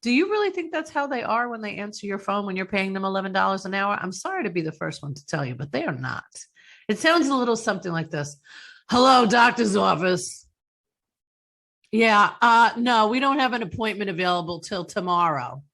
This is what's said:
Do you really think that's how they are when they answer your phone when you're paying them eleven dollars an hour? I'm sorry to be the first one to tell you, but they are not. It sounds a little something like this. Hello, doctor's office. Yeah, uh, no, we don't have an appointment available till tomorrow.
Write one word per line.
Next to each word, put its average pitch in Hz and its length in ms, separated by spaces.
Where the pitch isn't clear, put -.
Do 233 80
you 302 200
really 415 200
think 330 220
that's 311 180
how 285 160
they 262 160
are 233 260
when 233 120
they 208 160
answer 208 300
your 196 120
phone 202 260
when 190 120
you're 190 100
paying 196 260
them 190 120
eleven 196 280
dollars 190 320
an 190 100
hour? 196 260
I'm 185 120
sorry 359 320
to 208 60
be 175 120
the 156 100
first 160 300
one 143 120
to - 120
tell 147 180
you, 123 100
but 139 160
they 277 140
are 202 100
not. 127 300
It 214 100
sounds 320 300
a 277 60
little 240 220
something 190 360
like 160 180
this. 147 260
Hello, 247 360
doctor's 233 500
office. 185 720
Yeah, 214 480
uh, 233 360
no, 233 320
we 247 120
don't 277 180
have 262 140
an 240 100
appointment 208 480
available 175 500
till 180 240
tomorrow. 170 760